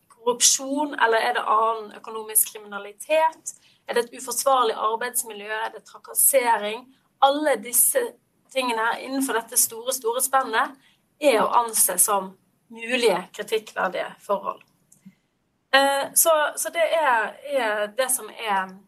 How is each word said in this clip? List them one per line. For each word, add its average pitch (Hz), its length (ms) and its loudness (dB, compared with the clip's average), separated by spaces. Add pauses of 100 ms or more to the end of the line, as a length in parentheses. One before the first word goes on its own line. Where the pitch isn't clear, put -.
(200)
korrupsjon, 269 800 0
eller 226 180 4
er 240 160 0
det 233 120 -4
annen 220 520 0
økonomisk 220 560 -2
kriminalitet? 208 1000 -4 (320)
Er - 60 -6
det 233 120 0
et 240 140 -16
uforsvarlig 240 560 0
arbeidsmiljø? 220 760 -4
Er 220 220 -6
det 214 120 -18
trakassering? 226 1000 0 (360)
Alle 285 420 4
disse - 360 2 (540)
tingene 247 280 -2
her 233 240 -2
innenfor 269 280 -2
dette 226 240 -4
store, 233 360 0
store 233 280 -2
spennet 262 540 0 (440)
er 254 220 4
å - 80 0 (140)
anse 214 340 0
som 190 360 2 (360)
mulige 226 540 0 (100)
kritikkverdige 190 800 -4 (100)
forhold. - 400 -4 (1120)
Eh, 277 400 4
så, 330 220 6 (200)
så - 180 -6
det 330 120 2 (120)
er, 240 360 2 (200)
er 214 340 0 (100)
det 254 160 0
som 214 160 -6
er 196 400 -4 (180)